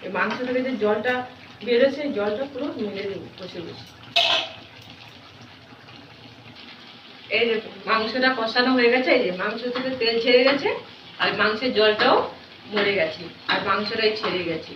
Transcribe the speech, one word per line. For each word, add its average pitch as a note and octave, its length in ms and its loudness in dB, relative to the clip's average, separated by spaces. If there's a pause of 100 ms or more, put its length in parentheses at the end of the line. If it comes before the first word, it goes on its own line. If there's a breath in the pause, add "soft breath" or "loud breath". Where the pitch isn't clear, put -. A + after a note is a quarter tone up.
এই F3+ 80 -8
মাংস G3+ 260 -2
থেকে B3+ 240 -2
যে C4 160 -2
জলটা G#3+ 360 0 (520)
বেরোচ্ছে, C4+ 360 4
সেই C#4+ 120 -4
জলটা G#3+ 320 -2
পুরো C#4 200 -8
মেরে G3+ 440 -6
দেবো F3+ 180 -10 (100)
কষে F3+ 240 -12
কষে। - 240 -14 (3500)
এই A3 180 2
দেখুন A3 260 -2 (120)
মাংসটা A#3+ 520 0
কষানো B3 340 0
হয়ে A#3+ 180 6
গেছে, B3+ 220 2
এই A#3+ 120 4
যে F3+ 80 0
মাংস G#3 300 -4
থেকে B3+ 340 -4
তেল A3+ 280 0
ছেড়ে B3 200 8
গেছে, C#4+ 260 2 (500)
আর F3+ 140 2
মাংসের G#3+ 400 0
জলটাও G#3+ 440 4 (480)
মরে G3+ 300 0
গেছে, E3 280 -2 (240)
আর F#3+ 180 0
মাংসটাই G#3+ 520 0
ছেড়ে F3+ 260 -2
গেছে। E3 320 -6